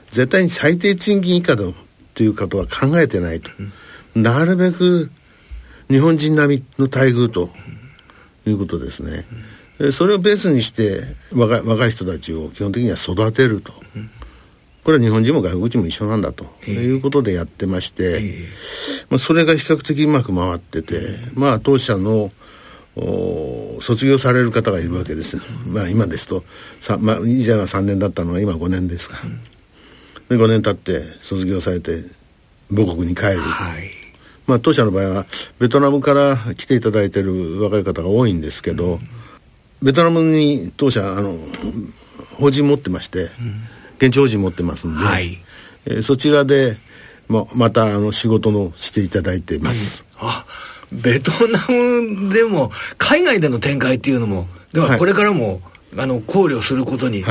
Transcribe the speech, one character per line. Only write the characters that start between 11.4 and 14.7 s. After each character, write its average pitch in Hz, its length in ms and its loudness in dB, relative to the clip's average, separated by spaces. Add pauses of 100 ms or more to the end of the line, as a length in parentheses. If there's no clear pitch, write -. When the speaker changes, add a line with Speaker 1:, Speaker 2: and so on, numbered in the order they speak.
Speaker 1:
い、 - 20 -6
若 113 260 2
い 107 40 0
人 104 120 -6
た 90 160 -6
ち - 140 -10
を 78 160 -8
基 73 80 -20
本 101 160 -4
的 120 100 -2
に 120 80 2
は - 60 -4
育 110 340 0
て 127 160 4
る 104 140 0
と。 - 100 -18 (240)
Speaker 2:
う 107 40 -12
ん。 110 120 -14 (720)